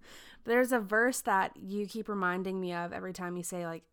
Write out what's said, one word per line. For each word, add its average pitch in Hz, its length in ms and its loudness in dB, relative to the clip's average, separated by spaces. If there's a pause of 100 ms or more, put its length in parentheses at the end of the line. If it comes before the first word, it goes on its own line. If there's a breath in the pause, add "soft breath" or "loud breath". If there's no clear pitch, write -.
<laughs> - 400 -20
There's 240 260 4
a 254 80 4
verse 220 440 4
that 190 340 2
you 202 300 -4
keep 220 220 -6
reminding 190 520 0
me 180 120 -2
of 175 200 -4
every 185 200 -8
time 180 240 -6
you 175 60 -6
say, 175 240 -6
like, 165 160 -8 (100)